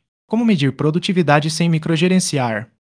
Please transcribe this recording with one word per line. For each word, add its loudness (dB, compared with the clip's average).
Como -2
medir 2
produtividade 0
sem -2
microgerenciar? -2